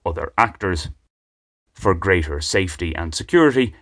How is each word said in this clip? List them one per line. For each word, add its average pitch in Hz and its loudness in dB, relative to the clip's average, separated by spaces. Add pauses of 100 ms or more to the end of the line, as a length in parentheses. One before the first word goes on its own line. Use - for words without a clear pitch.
other - -6
actors. 98 -2 (840)
For - 0
greater 82 0
safety 90 -4
and 82 -6
security, 135 2